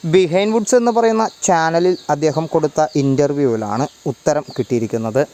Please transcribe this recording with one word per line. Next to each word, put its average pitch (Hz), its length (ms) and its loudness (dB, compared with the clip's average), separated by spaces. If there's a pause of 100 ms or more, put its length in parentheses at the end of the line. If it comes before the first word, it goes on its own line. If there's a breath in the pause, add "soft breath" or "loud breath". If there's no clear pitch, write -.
(140)
ബിഹൈൻഡ് 190 420 2
വുഡ്സ് 233 240 0
എന്ന് 233 180 0
പറയുന്ന 226 260 2 (240)
ചാനലിൽ 170 480 2 (180)
അദ്ദേഹം 151 380 0
കൊടുത്ത 156 340 0 (160)
ഇൻ്റർവ്യൂവിലാണ് 135 840 0 (260)
ഉത്തരം 147 320 -2 (140)
കിട്ടിയിരിക്കുന്നത്. 113 640 -2 (120)